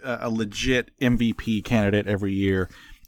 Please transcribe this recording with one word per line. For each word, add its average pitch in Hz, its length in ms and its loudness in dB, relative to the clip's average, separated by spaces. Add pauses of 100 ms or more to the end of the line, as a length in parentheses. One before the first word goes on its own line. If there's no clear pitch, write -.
uh, 123 180 -6
a 120 80 -4
legit 113 720 -2
M 123 180 4
V 117 160 2
P 110 280 -2
candidate 104 460 2
every 101 260 -2
year, 95 360 2 (380)